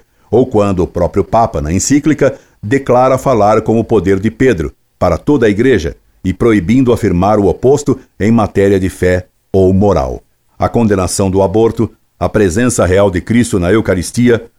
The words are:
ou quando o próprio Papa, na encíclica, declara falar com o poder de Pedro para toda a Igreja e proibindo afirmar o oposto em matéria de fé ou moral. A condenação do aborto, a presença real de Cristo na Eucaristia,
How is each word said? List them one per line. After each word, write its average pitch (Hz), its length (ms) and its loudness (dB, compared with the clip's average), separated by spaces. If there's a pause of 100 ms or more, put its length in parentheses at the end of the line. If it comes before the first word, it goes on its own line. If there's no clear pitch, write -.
(320)
ou 127 160 2
quando 101 340 0
o 82 60 -2
próprio 87 380 -4
Papa, 113 360 -2
na 76 120 -4
encíclica, 139 640 0 (280)
declara 131 540 0
falar 110 460 0
com 113 140 0
o 113 60 0
poder 98 340 0
de 104 140 -2
Pedro 95 400 -2 (260)
para 85 200 0
toda 135 280 0
a 110 40 4
Igreja 104 480 0 (260)
e 92 100 -2
proibindo 117 600 2
afirmar 98 440 0
o 101 100 2
oposto 131 520 0 (180)
em 104 140 0
matéria 101 480 2
de 92 80 -2
fé 90 400 -2 (240)
ou 95 220 2
moral. 85 500 0 (340)
A 90 120 -2
condenação 98 600 0
do 95 120 0
aborto, 107 500 0 (260)
a 90 120 -4
presença 107 560 0
real 95 260 2
de 92 80 -4
Cristo 110 400 0
na 87 140 0
Eucaristia, 110 720 0 (140)